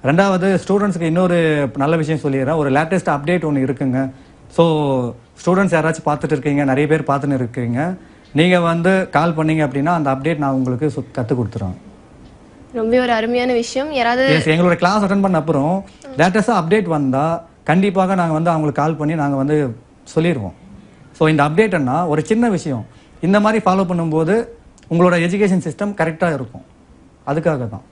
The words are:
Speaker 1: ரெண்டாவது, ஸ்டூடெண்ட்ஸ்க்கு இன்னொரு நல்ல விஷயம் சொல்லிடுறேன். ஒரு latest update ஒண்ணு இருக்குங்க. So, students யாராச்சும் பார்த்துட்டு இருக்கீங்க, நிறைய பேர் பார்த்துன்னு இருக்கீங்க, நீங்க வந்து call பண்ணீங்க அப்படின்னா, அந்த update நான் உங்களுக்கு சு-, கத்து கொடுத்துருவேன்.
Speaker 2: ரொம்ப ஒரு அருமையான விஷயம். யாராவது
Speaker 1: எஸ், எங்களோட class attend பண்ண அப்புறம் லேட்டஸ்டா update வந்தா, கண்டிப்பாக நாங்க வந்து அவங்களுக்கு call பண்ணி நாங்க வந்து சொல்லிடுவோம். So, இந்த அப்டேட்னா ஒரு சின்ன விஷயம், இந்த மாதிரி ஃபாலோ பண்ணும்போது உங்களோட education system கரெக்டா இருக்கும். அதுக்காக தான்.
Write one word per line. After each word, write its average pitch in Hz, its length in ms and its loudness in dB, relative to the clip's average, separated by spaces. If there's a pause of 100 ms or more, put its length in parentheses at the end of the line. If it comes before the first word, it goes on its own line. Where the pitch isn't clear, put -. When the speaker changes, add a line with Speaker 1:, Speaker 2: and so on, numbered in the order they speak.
Speaker 1:
ரெண்டாவது, 185 600 2
ஸ்டூடெண்ட்ஸ்க்கு 196 340 0
இன்னொரு 160 760 2
நல்ல 147 200 0
விஷயம் 156 240 -2
சொல்லிடுறேன். 139 360 -2
ஒரு 143 140 0
latest 180 400 0
update 151 340 -2
ஒண்ணு 139 240 0
இருக்குங்க. 135 420 -2 (380)
So, 170 180 2 (800)
students 185 260 2
யாராச்சும் 160 340 0
பார்த்துட்டு 151 180 -2
இருக்கீங்க, 143 400 0
நிறைய 139 240 2
பேர் 151 140 2
பார்த்துன்னு 139 320 -2
இருக்கீங்க, 127 600 -4 (380)
நீங்க 175 280 4
வந்து 170 500 2
call 156 260 2
பண்ணீங்க 156 300 0
அப்படின்னா, 139 200 -2
அந்த 160 240 0
update 143 280 -2
நான் 139 140 -2
உங்களுக்கு 131 440 -2
சு-, - 220 -8
கத்து 123 180 -2
கொடுத்துருவேன். 98 540 -6 (840)
Speaker 2:
ரொம்ப 233 280 2
ஒரு 247 120 0
அருமையான 240 400 0
விஷயம். 262 400 -2
யாராவது 254 420 2
Speaker 1:
எஸ், 156 140 0
எங்களோட 170 260 2
class 190 280 2
attend 196 180 0
பண்ண 190 160 2
அப்புறம் 160 480 0 (320)
லேட்டஸ்டா 185 480 2
update 202 200 2
வந்தா, 151 600 0 (200)
கண்டிப்பாக 190 500 2
நாங்க 170 180 0
வந்து 165 180 0
அவங்களுக்கு 151 320 0
call 156 140 0
பண்ணி 151 180 -2
நாங்க 143 220 -2
வந்து 135 400 0 (280)
சொல்லிடுவோம். 160 480 -2 (600)
So, 156 160 0
இந்த 151 160 4
அப்டேட்னா 165 640 0
ஒரு 151 180 0
சின்ன 226 260 0
விஷயம், 147 360 -4 (340)
இந்த 196 200 2
மாதிரி 214 240 2
ஃபாலோ 190 180 2
பண்ணும்போது 170 600 0 (460)
உங்களோட 175 240 4
education 175 580 0
system 202 240 -6
கரெக்டா 165 360 -2
இருக்கும். 127 300 -8 (640)
அதுக்காக 151 420 -2
தான். 135 240 -12